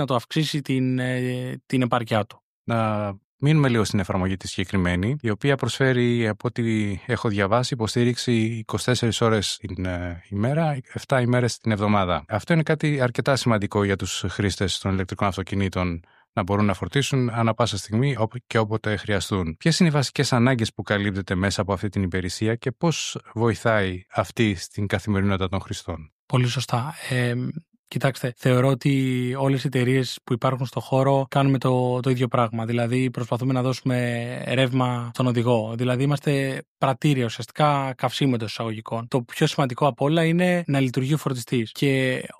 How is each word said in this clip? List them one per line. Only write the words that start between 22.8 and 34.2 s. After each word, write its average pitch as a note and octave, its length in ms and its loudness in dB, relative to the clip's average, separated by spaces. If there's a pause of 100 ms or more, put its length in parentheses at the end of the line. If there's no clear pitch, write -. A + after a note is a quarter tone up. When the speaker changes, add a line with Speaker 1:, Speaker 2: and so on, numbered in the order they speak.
Speaker 2:
βοηθάει G#2+ 760 0
αυτή G#2+ 440 0
στην G#2 320 -6
καθημερινότητα G2 640 0
των F#2 120 -4
χρηστών; - 520 -10 (140)
Speaker 1:
Πολύ B2 200 0
σωστά. B2 480 -4 (140)
Ε, B2 260 0 (560)
Κοιτάξτε, C3 460 -2
θεωρώ B2+ 320 4
ότι C3 720 0
όλες C3+ 260 0
οι - 20 -4
εταιρείες B2+ 580 0
που - 80 -4
υπάρχουν B2+ 340 0
στο A#2 140 -8
χώρο C3+ 500 2
κάνουμε C#3 280 4
το, B2+ 420 0
το C3 100 0
ίδιο B2 180 2
πράγμα. A2+ 360 0
Δηλαδή, A#2+ 460 0
προσπαθούμε B2+ 420 -2
να B2+ 100 0
δώσουμε B2 840 -2